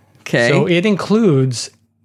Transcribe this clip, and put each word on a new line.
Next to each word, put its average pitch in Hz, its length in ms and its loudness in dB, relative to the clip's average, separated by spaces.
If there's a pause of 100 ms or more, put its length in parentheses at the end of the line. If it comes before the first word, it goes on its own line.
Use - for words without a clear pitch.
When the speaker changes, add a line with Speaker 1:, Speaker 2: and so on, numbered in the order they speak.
(200)
Speaker 1:
Okay. 123 280 0
Speaker 2:
So 143 180 2
it 175 180 0
includes 170 840 0 (340)